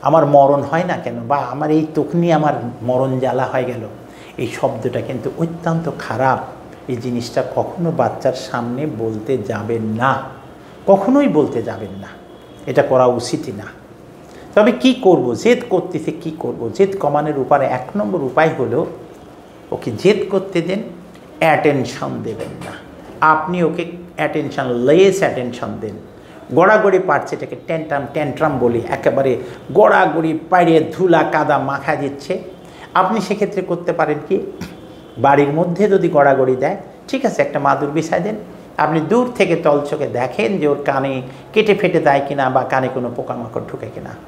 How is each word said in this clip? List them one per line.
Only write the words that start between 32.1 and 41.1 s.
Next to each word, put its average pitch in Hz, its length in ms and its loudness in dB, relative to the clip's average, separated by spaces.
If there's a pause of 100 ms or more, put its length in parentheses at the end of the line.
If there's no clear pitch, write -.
আপনি 196 260 2
সেক্ষেত্রে 196 420 -2
করতে 175 300 -4
পারেন 151 260 0 (100)
কি, 190 100 0 (800)
বাড়ির 139 300 4
মধ্যে 175 400 0
যদি 185 200 2
গড়াগড়ি 135 480 4
দেয়, 151 200 -2 (320)
ঠিক 262 180 -2
আছে, - 160 0
একটা - 160 -2
মাদুর 139 320 0
বিছায় 160 300 -2
দেন। 202 140 -4 (420)
আপনি 156 240 2
দূর 233 360 0
থেকে 143 200 2
তলচোখে 147 500 0
দেখেন 131 520 -2
যে 151 100 2
ওর 143 160 0
কানে 135 380 -2 (300)